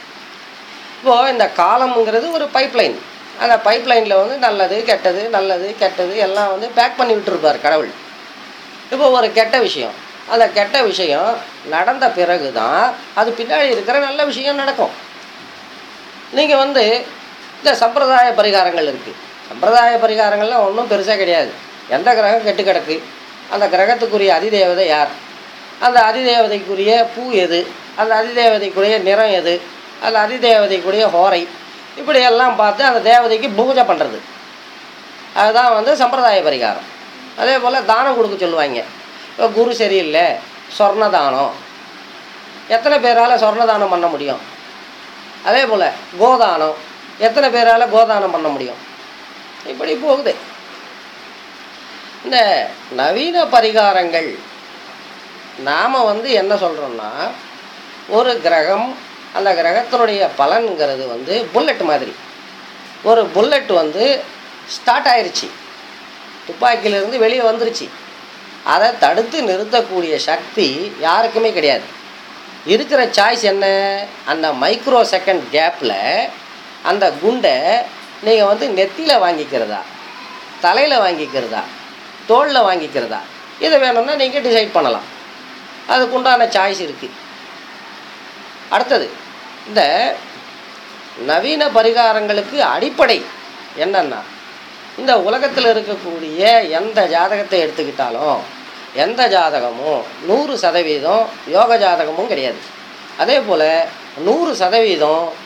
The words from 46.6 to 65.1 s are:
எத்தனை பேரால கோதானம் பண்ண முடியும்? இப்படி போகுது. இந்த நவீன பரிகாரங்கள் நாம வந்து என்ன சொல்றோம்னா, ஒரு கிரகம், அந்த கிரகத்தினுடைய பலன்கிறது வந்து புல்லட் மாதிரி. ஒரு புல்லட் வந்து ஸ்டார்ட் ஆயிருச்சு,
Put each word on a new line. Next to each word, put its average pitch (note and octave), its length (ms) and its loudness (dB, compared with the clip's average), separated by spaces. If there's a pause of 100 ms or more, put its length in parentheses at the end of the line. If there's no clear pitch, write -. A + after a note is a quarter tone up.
எத்தனை A3+ 320 2
பேரால A#3 400 4
கோதானம் G#3 420 4
பண்ண E3 160 -2
முடியும்? C3 440 -8 (760)
இப்படி C#4+ 300 -4
போகுது. C#4 400 0 (1900)
இந்த G3+ 440 2 (240)
நவீன B3 540 0
பரிகாரங்கள் F#3+ 920 2 (1200)
நாம G#3 400 0
வந்து A3 280 -2
என்ன G3+ 240 2
சொல்றோம்னா, D3 760 -6 (760)
ஒரு A#3 340 2
கிரகம், F#3 560 0 (360)
அந்த G3 200 0
கிரகத்தினுடைய G#3 760 0 (100)
பலன்கிறது D3 680 0
வந்து D3 460 -6
புல்லட் B3+ 280 0
மாதிரி. D3 340 -2 (880)
ஒரு A3+ 220 4
புல்லட் C4 420 0
வந்து F#3+ 540 0 (460)
ஸ்டார்ட் B3+ 400 -2
ஆயிருச்சு, A3+ 420 0 (1000)